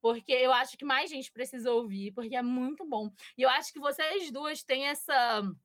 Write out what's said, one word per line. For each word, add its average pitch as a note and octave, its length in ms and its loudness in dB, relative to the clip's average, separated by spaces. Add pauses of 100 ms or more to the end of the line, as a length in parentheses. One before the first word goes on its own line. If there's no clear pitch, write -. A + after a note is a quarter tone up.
porque A#3 320 0
eu B3+ 200 6
acho B3+ 260 2
que - 60 -12
mais C#4+ 260 2
gente C4+ 200 -10
precisa B3 400 -4
ouvir, G#3 420 -2
porque A3+ 240 -8
é B3 60 0
muito B3+ 440 -2
bom. G#3+ 240 -4 (260)
E B3 60 0
eu C4 80 8
acho C#4+ 220 0
que D4 80 -14
vocês F4+ 500 0
duas D4+ 320 -6
têm C4+ 260 0
essa A#3+ 540 2 (220)